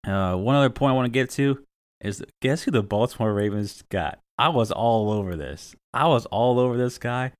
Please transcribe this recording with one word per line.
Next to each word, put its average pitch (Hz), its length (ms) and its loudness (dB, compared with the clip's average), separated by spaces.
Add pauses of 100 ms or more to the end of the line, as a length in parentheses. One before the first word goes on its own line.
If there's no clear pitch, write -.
uh, 95 300 0
one 117 200 2
other 139 140 4
point 135 220 0
I 131 40 2
wanna 127 120 2
get 127 220 0
to 139 340 0 (360)
is, 101 240 -8 (160)
guess 139 220 0
who - 80 -2
the 120 120 2
Baltimore 107 520 0
Ravens 104 560 -2
got? 78 280 -4 (200)
I 135 100 4
was 120 220 2
all 113 400 2
over 98 260 -2
this. 73 380 -12 (180)
I 139 140 0
was 139 200 2
all 123 320 2
over 123 180 2
this 123 220 -2
guy 127 420 -4